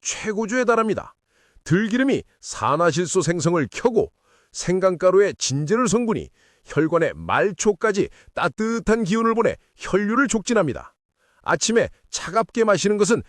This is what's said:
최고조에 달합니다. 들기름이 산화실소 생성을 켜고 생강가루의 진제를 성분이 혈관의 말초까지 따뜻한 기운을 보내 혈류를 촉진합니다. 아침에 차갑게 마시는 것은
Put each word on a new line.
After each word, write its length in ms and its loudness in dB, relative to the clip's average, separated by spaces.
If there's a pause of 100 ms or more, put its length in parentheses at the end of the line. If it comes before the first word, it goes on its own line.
최고조에 640 -4
달합니다. 500 0 (500)
들기름이 600 0 (160)
산화실소 800 0
생성을 500 0
켜고 420 0 (400)
생강가루의 840 2
진제를 520 0
성분이 420 -2 (340)
혈관의 500 0
말초까지 920 0 (260)
따뜻한 720 -2
기운을 300 0
보내 220 0 (200)
혈류를 520 -2
촉진합니다. 640 -2 (480)
아침에 480 0 (200)
차갑게 540 -2
마시는 320 2
것은 320 2